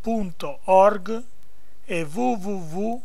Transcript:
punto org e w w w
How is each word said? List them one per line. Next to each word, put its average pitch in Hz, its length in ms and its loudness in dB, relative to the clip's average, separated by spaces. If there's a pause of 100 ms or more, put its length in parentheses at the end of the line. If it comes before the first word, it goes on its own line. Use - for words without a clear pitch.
punto 196 640 -4
org 202 600 6 (600)
e 170 200 -2
w 226 320 0
w 190 140 -4
w 196 540 -4